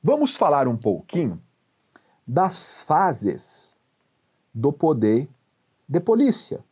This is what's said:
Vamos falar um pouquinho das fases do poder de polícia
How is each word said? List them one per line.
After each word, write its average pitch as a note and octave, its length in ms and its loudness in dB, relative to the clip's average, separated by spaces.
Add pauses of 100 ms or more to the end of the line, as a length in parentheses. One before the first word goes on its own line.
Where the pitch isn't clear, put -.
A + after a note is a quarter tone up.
Vamos C#4 340 2
falar C#3+ 320 4
um A#2 80 -2
pouquinho G#2+ 640 -4 (840)
das F3+ 560 -2
fases D3+ 920 -2 (760)
do C3+ 220 0
poder B2+ 520 2 (640)
de D#3 120 0
polícia A3+ 720 0